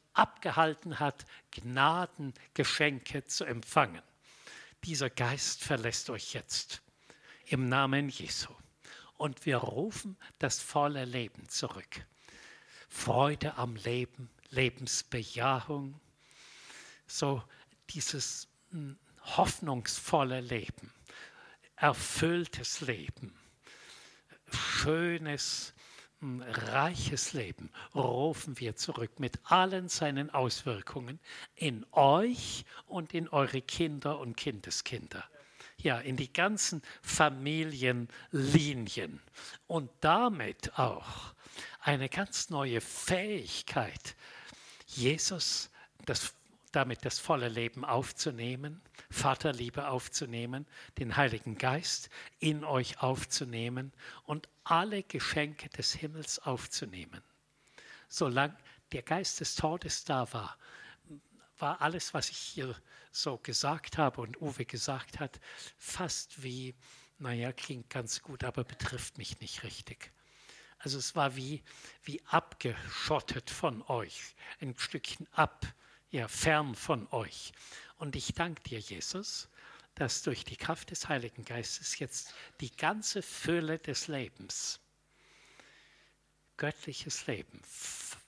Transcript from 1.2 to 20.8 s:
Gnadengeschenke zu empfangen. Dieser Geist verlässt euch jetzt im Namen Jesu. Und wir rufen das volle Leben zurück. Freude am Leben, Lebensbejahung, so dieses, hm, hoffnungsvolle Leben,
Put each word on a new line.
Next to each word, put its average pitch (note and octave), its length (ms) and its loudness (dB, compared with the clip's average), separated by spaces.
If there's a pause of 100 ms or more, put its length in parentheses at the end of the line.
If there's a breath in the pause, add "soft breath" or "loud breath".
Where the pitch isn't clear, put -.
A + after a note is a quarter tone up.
Gnadengeschenke C#3 1700 2
zu - 220 -4
empfangen. B2 560 2 (840 loud breath)
Dieser C#3 240 0
Geist - 560 0
verlässt A#2 460 0
euch - 240 -6
jetzt - 480 -6 (640 loud breath)
im C3 240 2
Namen C#3 400 4
Jesu. - 420 -6 (640 loud breath)
Und D3 300 -4
wir C#3 100 6
rufen A#2+ 640 -2 (200 loud breath)
das - 220 2
volle C#3+ 460 2
Leben B2 420 -4
zurück. - 560 -4 (840 loud breath)
Freude C#3 640 4
am A#2+ 200 -2
Leben, A#2+ 520 -4 (220)
Lebensbejahung, C3 1500 0 (1080 loud breath)
so C#3 360 0 (460 loud breath)
dieses, - 580 -4 (260)
hm, D3 260 -8 (240)
hoffnungsvolle C3+ 1200 2
Leben, A#2+ 520 -6 (880 loud breath)